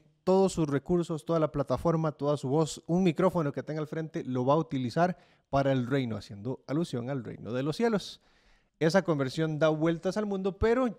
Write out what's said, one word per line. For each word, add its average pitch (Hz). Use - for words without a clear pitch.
todos 185
sus 156
recursos, 165
toda 165
la 151
plataforma, 156
toda 143
su 135
voz, 151
un 175
micrófono 175
que -
tenga 156
al 151
frente, 156
lo 127
va 139
a 160
utilizar 156
para 139
el 127
reino, 127
haciendo 104
alusión 135
al 135
reino -
de 127
los 151
cielos. 117
Esa 165
conversión 151
da 156
vueltas 165
al 214
mundo, 196
pero 233